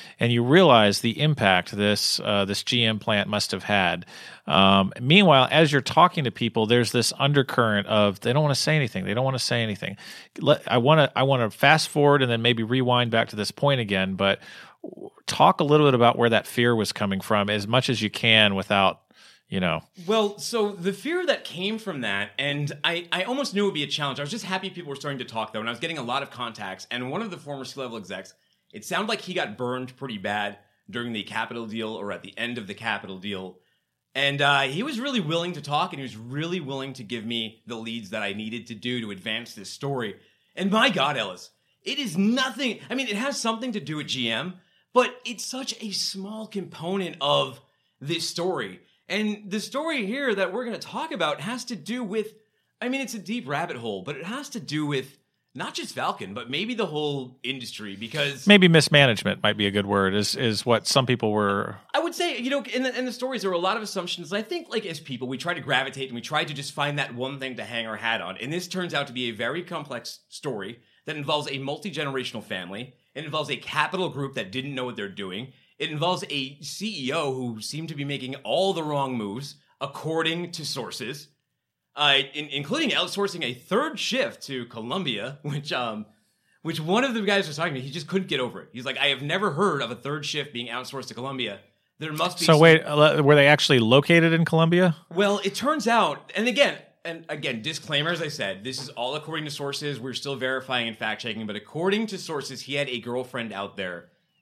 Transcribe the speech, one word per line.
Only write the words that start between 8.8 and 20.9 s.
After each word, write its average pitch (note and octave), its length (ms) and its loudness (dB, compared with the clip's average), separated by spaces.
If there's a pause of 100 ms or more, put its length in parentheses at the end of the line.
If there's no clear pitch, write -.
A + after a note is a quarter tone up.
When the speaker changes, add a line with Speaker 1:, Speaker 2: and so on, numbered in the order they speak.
Speaker 1:
They G2 80 -2
don't B2 100 0
wanna C3 140 -2
say A#2+ 240 0
anything. G#2 340 -4 (440)
Let, - 300 4
I A#2 60 4
wanna, D3 400 6
I A#2 60 2
wanna C3 260 2
fast D3 400 6
forward C#3+ 320 6
and B2+ 100 2
then A#2 120 2
maybe A#2 220 4
rewind B2 480 2
back A2+ 180 2
to G#2 60 -8
this G#2 140 -2
point C#3 300 2
again, F#2+ 360 0
but G2 240 2 (840)
talk - 340 6
a F3 40 4
little D3 220 6
bit C#3 60 8
about A#2+ 240 6
where A#2 140 4
that A2 160 2
fear A#2+ 280 2
was G#2+ 160 0
coming G2 300 -2
from G2+ 300 2
as G#2 180 -2
much B2 220 2
as A2 100 0
you G#2+ 80 0
can A2 460 6
without, F#2+ 480 2 (440)
you G2 140 -4
know. E2 220 0 (240)
Speaker 2:
Well, G#3 320 0
so G#3 340 -2
the F#3 220 -4